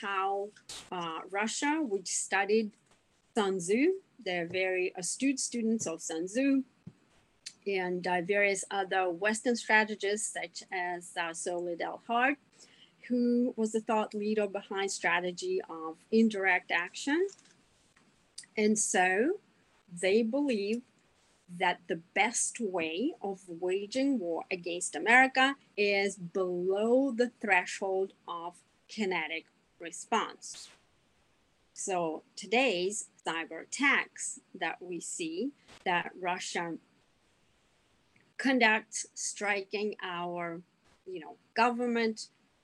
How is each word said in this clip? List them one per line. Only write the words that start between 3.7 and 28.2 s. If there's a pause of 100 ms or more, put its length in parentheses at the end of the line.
they're
very
astute
students
of
Sun
Tzu, (1040)
and,
uh,
various
other
Western
strategists
such
as,
uh,
Sir
Liddell
Hart, (680)
who
was
the
thought
leader
behind
strategy
of (120)
indirect
action. (1300)
And
so (500)
they
believe (680)
that
the
best
way
of
waging
war
against
America (220)
is
below
the (100)
threshold (140)